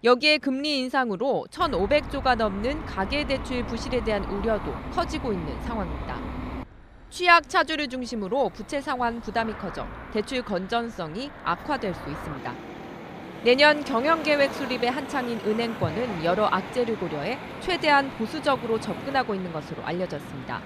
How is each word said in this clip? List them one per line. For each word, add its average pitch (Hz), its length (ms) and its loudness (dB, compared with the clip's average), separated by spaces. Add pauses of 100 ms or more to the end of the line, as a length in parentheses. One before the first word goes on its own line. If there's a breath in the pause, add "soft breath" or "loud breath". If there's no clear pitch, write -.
여기에 254 340 8
금리 277 400 0
인상으로 247 720 0
천오백 294 600 2
조가 269 260 4
넘는 220 500 0
가계대출 254 800 -2
부실에 233 360 -2
대한 208 220 0
우려도 190 480 0 (220)
커지고 320 400 -2
있는 156 300 -4
상황입니다. 170 540 -4 (920)
취약 339 400 6
차주를 302 380 2
중심으로 233 600 0
부채 226 320 -4
상환 247 400 -2
부담이 226 360 -2
커져 165 300 -6 (240)
대출 226 320 0
건전성이 208 880 -4 (140)
악화될 233 480 -2
수 160 160 -8
있습니다. 143 460 -8 (920)
내년 285 400 8
경영계획 285 680 2
수립에 247 340 0
한창인 247 520 -2
은행권은 208 840 -2
여러 185 220 4
악재를 226 520 0
고려해 160 400 -4 (220)
최대한 302 560 4
보수적으로 240 640 0
접근하고 247 540 -2
있는 185 180 -4
것으로 151 320 -8
알려졌습니다. 147 800 -6